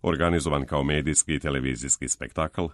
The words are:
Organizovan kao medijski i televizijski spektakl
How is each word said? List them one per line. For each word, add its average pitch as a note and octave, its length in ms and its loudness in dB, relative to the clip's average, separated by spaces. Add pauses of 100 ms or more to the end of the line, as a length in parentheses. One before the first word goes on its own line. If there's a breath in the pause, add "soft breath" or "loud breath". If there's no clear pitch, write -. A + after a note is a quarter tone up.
Organizovan D#2+ 640 2
kao C#2+ 180 0
medijski D2+ 520 2
i C#2+ 40 -2
televizijski C2 720 -2
spektakl D#2+ 640 -4